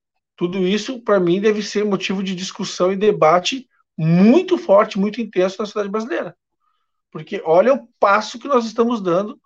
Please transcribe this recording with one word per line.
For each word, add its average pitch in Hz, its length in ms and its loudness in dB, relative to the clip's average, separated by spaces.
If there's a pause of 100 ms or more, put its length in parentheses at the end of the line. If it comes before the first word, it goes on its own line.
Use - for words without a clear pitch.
(360)
Tudo 180 240 -4
isso, 208 420 -4
pra 202 180 0
mim, 180 220 0
deve 214 220 0
ser 208 200 -4
motivo 196 380 -4
de 190 140 -6
discussão 185 560 -4
e 196 40 -4
debate 180 720 0 (300)
muito 214 600 4
forte, 208 420 2
muito 208 200 -2
intenso 190 380 -2
na 214 80 -6
sociedade 202 260 -6
brasileira. 220 440 -6 (760)
Porque 165 320 -12
olha 185 300 4
o - 140 -8 (120)
passo 214 400 2
que - 80 -12
nós 247 180 0
estamos 233 360 -2
dando, 190 440 -2